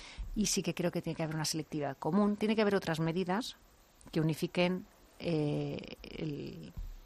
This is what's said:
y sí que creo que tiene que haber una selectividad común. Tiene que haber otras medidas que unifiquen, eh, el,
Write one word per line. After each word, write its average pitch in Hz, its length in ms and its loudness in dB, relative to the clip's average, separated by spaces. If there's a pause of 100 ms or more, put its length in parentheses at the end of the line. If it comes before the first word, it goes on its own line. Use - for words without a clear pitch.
(340)
y 208 120 2
sí - 160 2
que 165 120 -2
creo 170 160 0
que 170 120 -2
tiene 160 140 -4
que 170 60 -2
haber 156 140 -2
una 156 80 0
selectividad 147 520 -2
común. 202 400 4
Tiene 220 200 2
que 220 60 4
haber 202 120 6
otras 165 240 2
medidas 175 580 0 (540)
que 170 100 2
unifiquen, 180 680 2 (320)
eh, 147 840 -2
el, 147 720 -8 (340)